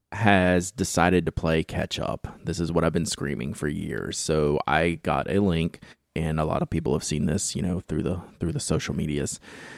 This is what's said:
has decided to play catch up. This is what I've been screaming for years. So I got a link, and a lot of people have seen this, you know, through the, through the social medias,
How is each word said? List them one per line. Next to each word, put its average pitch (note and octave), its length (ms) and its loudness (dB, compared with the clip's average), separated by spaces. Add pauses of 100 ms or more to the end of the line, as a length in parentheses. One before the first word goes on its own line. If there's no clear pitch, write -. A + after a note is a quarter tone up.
(120)
has F#2 600 4
decided F2+ 540 2
to - 60 -4
play D#2+ 320 2
catch - 340 -4
up. - 300 -4 (160)
This E2+ 160 -4
is E2+ 120 0
what E2 120 2
I've D#2+ 80 4
been E2 140 0
screaming C#2+ 480 -4
for - 160 -2
years. D2+ 480 -4
So D2+ 500 2
I D#2+ 360 2
got C#2 280 0
a F#2+ 80 2
link, E2+ 400 2 (340)
and D#2 280 0
a - 20 2
lot - 180 0
of E3 80 -4
people D#2+ 220 0
have D2+ 140 0
seen - 220 0
this, - 280 -2
you - 60 -4
know, F2 260 -2
through D2+ 160 -2
the, F2+ 160 -2 (220)
through E2+ 100 -2
the - 80 -2
social - 340 -2
medias, D2 460 -2 (380)